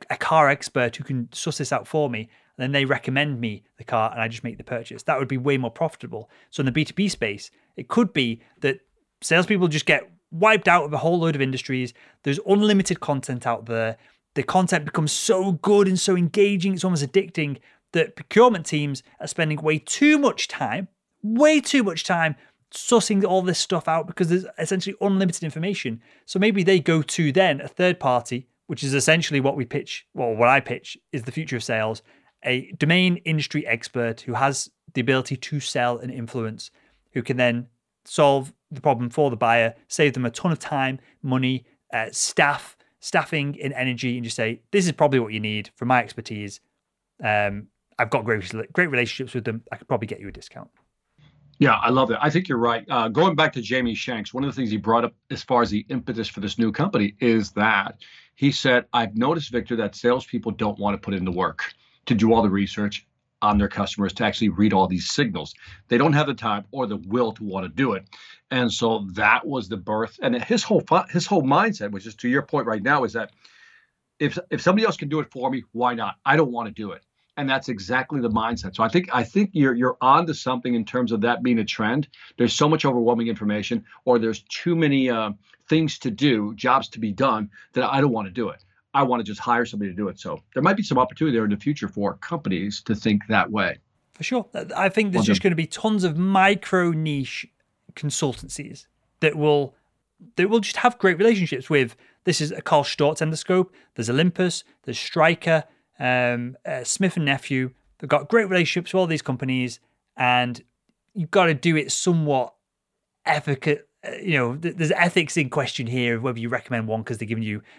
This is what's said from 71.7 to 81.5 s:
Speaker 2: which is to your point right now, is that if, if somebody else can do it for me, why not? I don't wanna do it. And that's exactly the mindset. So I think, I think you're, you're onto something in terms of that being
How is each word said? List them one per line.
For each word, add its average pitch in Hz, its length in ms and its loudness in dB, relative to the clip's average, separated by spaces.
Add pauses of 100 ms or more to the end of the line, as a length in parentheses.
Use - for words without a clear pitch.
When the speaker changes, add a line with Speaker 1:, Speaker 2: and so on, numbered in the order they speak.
Speaker 2:
which 98 160 -10
is 107 80 -16
to 123 140 -4
your 139 140 2
point 139 220 -4
right 110 160 -2
now, 135 220 2
is 107 80 -2
that 110 200 -8 (880)
if, 147 200 -2 (100)
if 147 120 -4
somebody 208 240 0
else 190 100 -2
can 147 140 -10
do 156 100 -2
it 143 100 -6
for 127 220 -6
me, 131 220 -6
why 120 220 -2
not? 110 200 -6 (100)
I 143 120 4
don't 143 140 2
wanna 117 200 -8
do 104 220 -10
it. - 100 -18 (320)
And 139 140 -4
that's 131 180 -2
exactly 127 540 -4
the 117 80 0
mindset. 110 480 -4
So 113 60 0
I 113 40 4
think, 180 260 0
I 123 100 2
think 196 280 0
you're, 135 240 4
you're 123 240 0
onto 147 340 4
something 127 400 -2
in 113 120 0
terms 123 260 -2
of 113 100 0
that 120 220 2
being 123 160 2